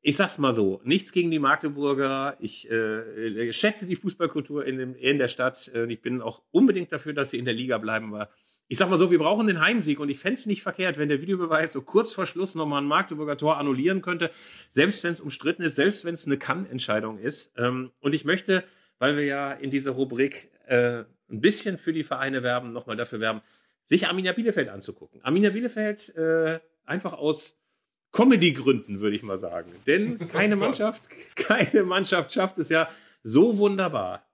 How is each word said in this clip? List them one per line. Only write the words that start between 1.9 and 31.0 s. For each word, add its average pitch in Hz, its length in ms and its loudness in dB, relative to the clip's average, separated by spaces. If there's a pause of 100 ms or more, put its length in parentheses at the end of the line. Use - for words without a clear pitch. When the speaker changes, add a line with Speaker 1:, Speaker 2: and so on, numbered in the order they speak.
Speaker 1:
Ich, - 300 -12
äh, 113 800 -4
schätze 214 340 0
die 180 100 -4
Fußballkultur 151 680 -4
in 131 140 -4
dem, 127 180 -8
in 131 220 2
der 127 100 2
Stadt. - 460 -4
Äh, 117 180 -2
ich 117 80 -8
bin 123 220 -4
auch 110 280 -8
unbedingt 190 400 4
dafür, 151 220 -6
dass 139 180 -2
sie 123 80 -4
in 120 60 -6
der 123 80 0
Liga 120 240 -2
bleiben. 110 380 -4
Aber 104 160 -8 (360)
ich 123 120 -6
sag 185 100 4
mal 185 80 4
so, 175 140 6
wir 175 80 8
brauchen 202 280 4
den 180 140 2
Heimsieg. 156 400 2
Und 147 80 -4
ich 139 100 -4
fänd's 247 280 -2
nicht 208 160 -2
verkehrt, 185 340 -2
wenn 147 140 -2
der 139 100 2
Videobeweis 160 540 0
so 139 80 -6
kurz 220 320 0
vor 190 100 -4
Schluss 190 300 -6
nochmal 147 260 -2
ein 143 80 -2
Magdeburger 151 480 0
Tor 147 220 2
annullieren 143 420 0
könnte. 175 300 -2 (400)
Selbst 175 340 2
wenn's 170 160 -4
umstritten 151 440 -4
ist, 147 120 -2
selbst 170 300 2
wenn's 170 180 -6
eine 139 140 0
Kann-Entscheidung 120 800 -4
ist. 131 400 -8
Ähm, 127 320 -2 (100)
und 143 140 0
ich 135 100 -4
möchte, 185 400 0 (340)
weil 143 200 2
wir 147 60 -2
ja 139 280 -4
in 139 160 -8
dieser 135 220 -2
Rubrik, 131 600 -2 (160)
äh, 120 340 2 (300)
ein 107 120 -6
bisschen 202 340 2
für 165 160 -4
die 156 120 -4
Vereine 135 380 -4
werben, 123 300 -2
nochmal 117 240 -8
dafür 117 240 -6
werben, 110 220 -2 (420)
sich - 240 2
Arminia 185 240 -2
Bielefeld 208 380 -2
anzugucken. - 520 -16
Arminia 190 280 4
Bielefeld, 214 680 -6
äh, 160 440 0 (260)
einfach 175 260 -6
aus 151 460 -4 (540)
Comedy-Gründen, 139 880 6
würde 104 140 0
ich 101 80 -6
mal 95 140 -6
sagen. 87 340 -8 (160)
Denn 208 320 2
Speaker 2:
<laughs> 170 140 -10
Speaker 1:
keine 208 240 2
Speaker 2:
Oh - 20 -2
Gott. 202 100 0
Speaker 1:
Mannschaft, - 400 -4 (280)